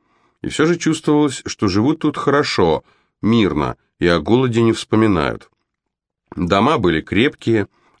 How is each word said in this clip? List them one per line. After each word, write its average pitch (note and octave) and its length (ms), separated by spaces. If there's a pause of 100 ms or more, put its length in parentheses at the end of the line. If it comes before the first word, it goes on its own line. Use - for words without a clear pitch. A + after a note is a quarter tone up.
(420)
И - 60
всё - 180
же E3+ 100
чувствовалось, D3+ 680
что - 240
живут A2+ 320
тут D3 160
хорошо, A#2+ 680 (360)
мирно, D#2+ 560 (220)
и E2+ 80
о E2+ 140
голоде A#2 420
не A2+ 100
вспоминают. G2 800 (840)
Дома G2 440
были E2+ 220
крепкие, A2 680 (320)